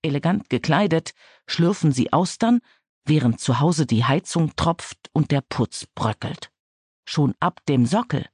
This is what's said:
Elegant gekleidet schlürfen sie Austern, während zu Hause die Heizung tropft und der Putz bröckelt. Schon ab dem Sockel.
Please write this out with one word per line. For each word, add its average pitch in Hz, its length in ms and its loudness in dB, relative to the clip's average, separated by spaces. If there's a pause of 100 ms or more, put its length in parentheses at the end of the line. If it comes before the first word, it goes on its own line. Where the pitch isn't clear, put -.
Elegant 165 480 -2
gekleidet 160 640 0 (340)
schlürfen 165 460 2
sie 123 180 0
Austern, 226 480 2 (460)
während 127 340 2
zu 127 220 0
Hause 156 240 2
die 117 180 0
Heizung 151 540 -2
tropft - 560 -6
und - 180 0
der 139 80 2
Putz - 460 -4
bröckelt. - 640 -8 (540)
Schon - 340 0
ab - 260 -6
dem 123 200 2
Sockel. 156 480 -2